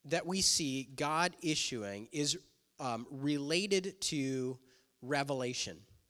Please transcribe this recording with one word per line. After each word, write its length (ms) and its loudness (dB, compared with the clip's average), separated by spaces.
that 220 0
we 140 0
see 560 2
God 460 2
issuing 720 -2
is, 240 0
um, 320 -4
related 920 0
to 560 -2
revelation. 800 -2